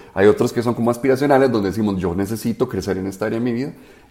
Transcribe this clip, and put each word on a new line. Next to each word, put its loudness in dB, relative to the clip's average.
hay 4
otros 4
que -2
son 0
como 0
aspiracionales 2
donde 0
decimos, -2
"Yo -2
necesito -4
crecer -4
en -4
esta -6
área -4
de -2
mi -2
vida", -6